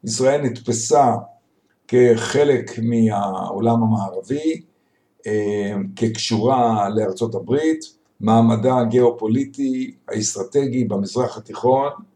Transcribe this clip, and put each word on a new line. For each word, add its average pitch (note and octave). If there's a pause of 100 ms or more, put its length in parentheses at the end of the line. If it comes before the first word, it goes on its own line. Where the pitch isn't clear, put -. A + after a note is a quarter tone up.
ישראל C3
נתפסה A#2 (720)
כחלק B2
מהעולם G#2+
המערבי, A2 (640)
אה, G#2 (220)
כקשורה A2+
לארצות A2
הברית, D3 (360)
מעמדה A2+
הגיאופוליטי, B2 (140)
האסטרטגי A#2
במזרח G2+
התיכון C3 (280)